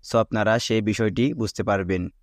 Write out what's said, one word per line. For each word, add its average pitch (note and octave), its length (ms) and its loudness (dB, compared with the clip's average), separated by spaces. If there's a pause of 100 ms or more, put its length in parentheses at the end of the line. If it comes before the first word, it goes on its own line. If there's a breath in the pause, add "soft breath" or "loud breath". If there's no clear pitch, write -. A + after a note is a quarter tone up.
So - 160 -4
আপনারা G#2+ 300 0 (120)
সেই A2 240 2
বিষয়টি A2 360 0 (140)
বুঝতে A2 300 -4
পারবেন। F#2+ 320 0 (220)